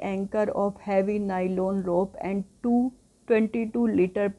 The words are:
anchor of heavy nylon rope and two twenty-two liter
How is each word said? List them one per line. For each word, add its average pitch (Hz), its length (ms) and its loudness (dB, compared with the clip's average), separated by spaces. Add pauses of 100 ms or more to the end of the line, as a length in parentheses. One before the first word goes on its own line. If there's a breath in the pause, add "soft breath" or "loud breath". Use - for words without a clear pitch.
anchor 196 420 -2 (100)
of 202 160 0 (160)
heavy 202 300 2 (100)
nylon 185 540 0
rope 180 300 0 (140)
and 196 160 -2 (240)
two 247 240 2 (380)
twenty-two 226 680 2
liter 196 440 2